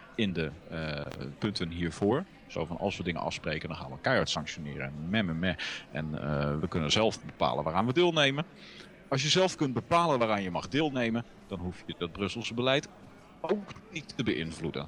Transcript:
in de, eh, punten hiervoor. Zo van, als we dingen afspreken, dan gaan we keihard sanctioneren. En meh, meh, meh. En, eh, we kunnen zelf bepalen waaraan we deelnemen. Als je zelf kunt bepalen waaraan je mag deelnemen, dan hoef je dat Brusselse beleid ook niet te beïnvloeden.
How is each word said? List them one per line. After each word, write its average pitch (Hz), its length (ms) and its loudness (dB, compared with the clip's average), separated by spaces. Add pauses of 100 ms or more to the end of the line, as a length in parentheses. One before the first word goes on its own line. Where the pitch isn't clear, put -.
(160)
in 104 180 2
de, 80 180 -2 (180)
eh, 78 320 -4 (380)
punten 92 300 -2
hiervoor. 87 540 2 (240)
Zo - 180 -4
van, 82 120 -6
als - 200 -2
we 95 60 -4
dingen 85 180 -2
afspreken, - 480 -4
dan - 80 -6
gaan 67 140 -10
we 65 100 -10
keihard 123 280 4
sanctioneren. 73 560 -6
En 73 240 -8
meh, 107 140 2
meh, 82 120 0
meh. 85 200 0 (360)
En, 76 300 -4
eh, 73 380 2
we 85 80 0
kunnen 78 240 0
zelf 107 340 2
bepalen 69 380 2
waaraan 85 220 2
we 127 80 2
deelnemen. 156 520 4 (640)
Als 135 120 2
je 151 80 2
zelf 180 260 6
kunt 139 180 2
bepalen 156 460 4
waaraan 110 240 4
je 92 80 -2
mag 82 160 -2
deelnemen, 120 580 2 (220)
dan 95 120 -6
hoef 87 260 -6
je - 120 -8
dat 87 140 -2
Brusselse 101 420 -4
beleid 131 340 2 (580)
ook 196 240 0 (220)
niet - 260 -10
te 135 60 0
beïnvloeden. 78 640 -2